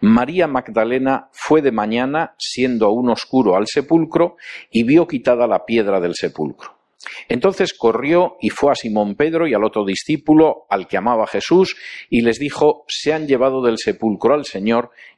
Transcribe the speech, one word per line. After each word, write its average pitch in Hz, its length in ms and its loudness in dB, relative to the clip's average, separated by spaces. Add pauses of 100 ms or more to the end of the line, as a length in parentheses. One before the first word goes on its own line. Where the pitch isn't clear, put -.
María 127 460 2
Magdalena 127 840 -2
fue 156 300 2
de 135 100 2
mañana, 120 640 -2
siendo 123 480 -2
aún 120 240 2
oscuro, 107 460 2
al 104 100 0
sepulcro, 165 680 0 (340)
y 113 140 0
vio 160 240 4
quitada 123 400 0
la 95 160 0
piedra 101 340 0
del 87 160 -2
sepulcro." - 640 -8 (500)
Entonces 185 460 0
corrió 139 640 0
y 107 100 -2
fue 143 220 0
a - 20 0
Simón 104 400 -4
Pedro 160 320 -2
y 127 80 0
al 104 100 0
otro 107 200 -2
discípulo, 151 840 2
al 95 160 -2
que 131 100 -6
amaba 113 300 0
Jesús, 180 500 0 (340)
y 120 120 2
les 117 160 0
dijo: 147 500 0
"Se - 240 -4
han 156 140 -4
llevado 131 360 0
del 113 160 0
sepulcro 110 560 -2
al 147 100 -2
Señor 117 460 -4 (280)